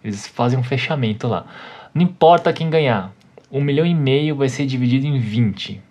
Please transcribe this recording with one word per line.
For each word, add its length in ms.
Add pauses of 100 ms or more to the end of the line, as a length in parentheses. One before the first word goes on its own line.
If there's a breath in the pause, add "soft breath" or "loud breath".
eles 220
fazem 320
um 40
fechamento 640
lá. 200 (480 loud breath)
Não 80
importa 500
quem 160
ganhar, 460 (360)
um 120
milhão 240
e 80
meio 420
vai 140
ser 160
dividido 400
em 120
vinte. 640 (100)